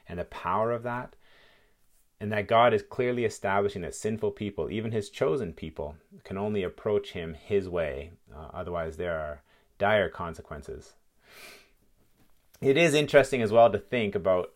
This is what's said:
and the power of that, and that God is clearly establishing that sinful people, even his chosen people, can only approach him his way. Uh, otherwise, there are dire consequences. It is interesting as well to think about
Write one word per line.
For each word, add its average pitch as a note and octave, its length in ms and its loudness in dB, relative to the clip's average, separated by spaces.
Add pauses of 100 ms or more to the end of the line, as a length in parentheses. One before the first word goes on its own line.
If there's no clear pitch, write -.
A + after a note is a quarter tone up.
and F2 120 -8
the E2 60 -6
power G#2+ 460 -2
of A#2 120 -4
that, B2 320 -8 (1040)
and G#2 120 -6
that G#2 160 -2
God A#2 240 8
is G#2+ 120 2
clearly B2 420 -2
establishing G2+ 560 0
that D#2+ 140 -8
sinful G#2+ 340 -4
people, F#2+ 400 -6
even G#2+ 220 -6
his A2 180 -4
chosen C3+ 440 -2
people, D#2 420 -10 (280)
can F#2+ 140 -10
only G#2 240 -2
approach G2+ 520 -2
him E2 200 -8
his F#2+ 340 -2
way. D#2+ 440 -4 (200)
Uh, D2 220 -16
otherwise, E2+ 440 -6
there F2 200 -4
are D2+ 240 -8 (380)
dire G2+ 280 2
consequences. - 840 -12 (1700)
It C3+ 160 4
is E3 160 6
interesting C#3 480 4
as G#2 100 0
well A2+ 200 8
to G2+ 80 0
think G#2+ 340 -2
about F#2 420 0